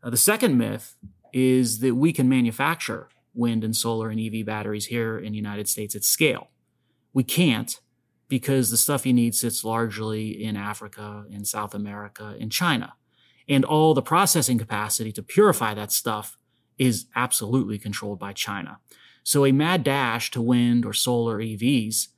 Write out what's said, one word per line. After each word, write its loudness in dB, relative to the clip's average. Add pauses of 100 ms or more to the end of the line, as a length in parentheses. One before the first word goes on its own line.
Uh, -10
the -2
second 4
myth -2 (340)
is 4
that 2
we 4
can 2
manufacture 0 (260)
wind 0
and -2
solar -2
and -4
E -4
V -6
batteries -6
here -4
in -8
the -6
United -6
States -6
at -8
scale. 0 (640)
We 2
can't, 0 (480)
because 0
the -2
stuff 0
you 4
need 4
sits -4
largely -4
in -6
Africa, -12
in -12
South -6
America, -12
in -8
China. 0 (540)
And 4
all 6
the 0
processing 2
capacity -4
to -12
purify 4
that -6
stuff -4 (400)
is 2
absolutely -2
controlled -8
by -12
China. -8 (440)
So 4
a 6
mad 2
dash 0
to -4
wind 4
or -6
solar 0
E -6
Vs 0